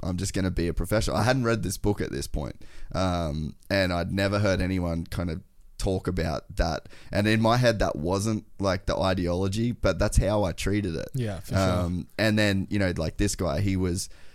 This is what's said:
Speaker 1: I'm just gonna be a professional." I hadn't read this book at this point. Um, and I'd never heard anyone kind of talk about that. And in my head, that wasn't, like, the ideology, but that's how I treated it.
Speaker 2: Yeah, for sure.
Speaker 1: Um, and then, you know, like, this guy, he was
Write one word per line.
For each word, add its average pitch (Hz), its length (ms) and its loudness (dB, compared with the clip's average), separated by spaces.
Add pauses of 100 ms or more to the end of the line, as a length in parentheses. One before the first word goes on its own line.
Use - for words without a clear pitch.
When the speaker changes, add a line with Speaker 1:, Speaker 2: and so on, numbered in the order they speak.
Speaker 1:
I'm 92 140 -4
just 95 160 -4
gonna 92 180 0
be 85 160 0
a 82 60 -2
professional." 107 420 0
I 82 80 2
hadn't 127 220 2
read 113 180 0
this - 140 -4
book 104 240 0
at - 100 -4
this 67 160 -6
point. - 360 -6 (300)
Um, 82 640 -2 (160)
and 95 200 2
I'd 90 200 -2
never 98 280 2
heard 95 220 2
anyone 87 440 -2
kind 87 260 -4
of 87 100 -8 (380)
talk 92 280 0
about 82 360 -2 (140)
that. 82 300 0 (240)
And 104 160 2
in 110 140 4
my 113 160 4
head, 117 220 4
that 95 160 0
wasn't, 98 500 0 (140)
like, 92 260 0
the - 100 0
ideology, 95 760 0
but 95 260 2
that's 101 200 4
how 180 260 4
I 87 80 0
treated 98 440 0
it. - 200 -6
Speaker 2:
Yeah, 110 240 -4
for - 160 -4
sure. - 40 4
Speaker 1:
Um, 90 480 0 (120)
and 107 180 4
then, 98 320 2
you 104 80 0
know, 95 180 2
like, 80 220 -4
this 104 180 2
guy, 85 260 0
he 98 140 2
was 92 340 0 (260)